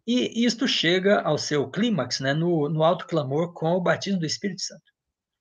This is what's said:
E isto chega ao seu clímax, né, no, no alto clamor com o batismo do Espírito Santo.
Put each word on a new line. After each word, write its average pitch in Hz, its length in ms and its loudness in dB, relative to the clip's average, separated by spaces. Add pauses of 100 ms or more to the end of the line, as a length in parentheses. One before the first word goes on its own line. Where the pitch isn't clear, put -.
E 233 380 0
isto 233 240 0
chega 185 520 2
ao 151 160 2
seu 139 320 -2
clímax, 180 520 -2
né, 135 120 0
no, 160 360 2
no 156 140 0
alto 143 240 2
clamor 156 460 -2
com 160 200 -2
o 185 80 2
batismo 175 400 0
do 156 60 -2
Espírito - 360 -6
Santo. - 300 -14 (480)